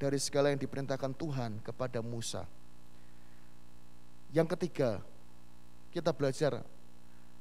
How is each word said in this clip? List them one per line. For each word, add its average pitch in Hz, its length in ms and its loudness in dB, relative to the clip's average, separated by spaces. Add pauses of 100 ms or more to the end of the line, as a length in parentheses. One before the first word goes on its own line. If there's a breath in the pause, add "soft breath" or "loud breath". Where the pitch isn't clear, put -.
dari 139 160 4
segala 143 320 6
yang 139 80 6
diperintahkan 135 560 0
Tuhan 123 480 0
kepada 123 400 0
Musa. 117 480 -2 (1800 loud breath)
Yang 165 240 6
ketiga, 135 400 2 (960)
kita 170 160 4
belajar, 135 560 2 (760 loud breath)